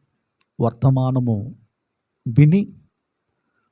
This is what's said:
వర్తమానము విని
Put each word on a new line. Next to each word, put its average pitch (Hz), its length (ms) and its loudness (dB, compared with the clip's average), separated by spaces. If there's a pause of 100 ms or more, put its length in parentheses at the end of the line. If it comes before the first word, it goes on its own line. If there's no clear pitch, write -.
(600)
వర్తమానము 127 960 -2 (840)
విని 151 340 2 (1000)